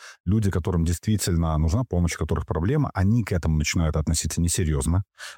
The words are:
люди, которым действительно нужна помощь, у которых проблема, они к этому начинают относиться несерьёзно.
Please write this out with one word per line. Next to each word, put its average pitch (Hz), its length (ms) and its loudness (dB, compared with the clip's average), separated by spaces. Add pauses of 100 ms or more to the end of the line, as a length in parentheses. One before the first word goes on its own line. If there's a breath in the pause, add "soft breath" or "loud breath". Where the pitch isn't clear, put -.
(260 loud breath)
люди, 98 260 2
которым 87 340 0
действительно 85 720 0
нужна 80 280 2
помощь, 87 300 0
у - 40 -6
которых 80 280 -2
проблема, 123 460 0
они 104 300 2
к - 100 -6
этому 80 240 0
начинают 76 400 0
относиться 80 440 -2
несерьёзно. 85 640 0 (340 loud breath)